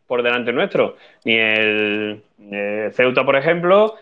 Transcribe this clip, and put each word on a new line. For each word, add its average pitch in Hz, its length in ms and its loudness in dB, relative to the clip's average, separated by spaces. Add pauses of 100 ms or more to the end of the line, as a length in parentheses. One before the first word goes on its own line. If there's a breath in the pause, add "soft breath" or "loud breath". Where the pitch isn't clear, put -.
por 123 160 -2
delante 120 320 -2
nuestro. 147 440 -2 (260 soft breath)
Ni 113 100 0
el, 107 880 0 (280)
eh, 104 420 -6
Ceuta, 127 320 2
por 139 100 2
ejemplo, 175 680 2